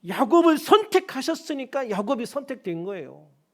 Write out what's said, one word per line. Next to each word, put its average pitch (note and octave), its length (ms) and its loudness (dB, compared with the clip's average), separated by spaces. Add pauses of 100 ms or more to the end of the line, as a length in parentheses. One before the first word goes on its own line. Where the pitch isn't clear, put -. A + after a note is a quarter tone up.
야곱을 D#4 500 4
선택하셨으니까 C#4+ 1300 0
야곱이 G#3+ 360 -4
선택된 G#3+ 580 -8
거예요. D3+ 460 -12 (240)